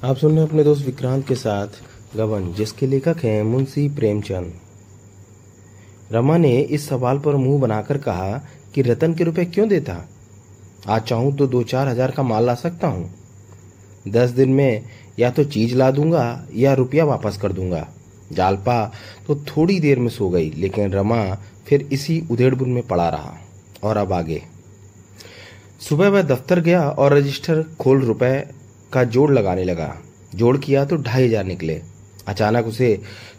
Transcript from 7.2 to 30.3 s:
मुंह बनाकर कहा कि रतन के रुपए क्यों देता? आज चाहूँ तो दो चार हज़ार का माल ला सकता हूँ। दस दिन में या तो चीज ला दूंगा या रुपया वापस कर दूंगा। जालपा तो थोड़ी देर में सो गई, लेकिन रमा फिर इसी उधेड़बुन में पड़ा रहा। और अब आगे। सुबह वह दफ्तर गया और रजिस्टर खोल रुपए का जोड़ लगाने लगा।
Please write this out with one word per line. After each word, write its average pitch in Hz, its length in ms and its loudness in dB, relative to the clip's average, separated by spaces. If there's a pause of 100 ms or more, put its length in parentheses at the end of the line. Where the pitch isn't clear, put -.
मुंह 139 240 2
बनाकर 110 380 -2
कहा 98 460 -4 (300)
कि 135 80 0
रतन 127 320 2
के 170 100 0
रुपए 165 200 0
क्यों 196 240 0
देता? 98 400 -2 (800)
आज 110 140 2
चाहूँ 127 340 -2
तो 139 100 2
दो 123 160 0
चार 127 260 -2
हज़ार 127 220 0
का 139 120 -4
माल 113 220 0
ला 123 100 2
सकता 170 340 -6
हूँ। 92 260 -6 (920)
दस 120 220 2
दिन 131 180 2
में 131 340 2 (360)
या 120 120 2
तो 143 140 2
चीज 117 300 0
ला 131 160 4
दूंगा 143 640 0
या 135 200 4
रुपया 131 300 2
वापस 107 320 -2
कर 101 160 -2
दूंगा। 90 360 -4 (440)
जालपा 98 600 0 (340)
तो 147 100 0
थोड़ी 165 440 0
देर 143 180 4
में 120 100 0
सो 107 200 -4
गई, 85 220 0
लेकिन 95 420 -2
रमा 98 460 0 (280)
फिर 143 260 2
इसी 160 380 -2
उधेड़बुन 127 400 2
में 123 160 -2
पड़ा 87 220 0
रहा। 76 260 -8 (480)
और 107 140 0
अब 98 160 0
आगे। 82 300 -4 (1400)
सुबह 170 280 2
वह 196 140 4
दफ्तर 151 380 2
गया 165 300 2
और 139 220 4
रजिस्टर 143 520 2 (160)
खोल 131 220 4
रुपए 123 460 0 (440)
का 127 120 2
जोड़ 127 280 4
लगाने 95 320 2
लगा। 82 320 -4 (380)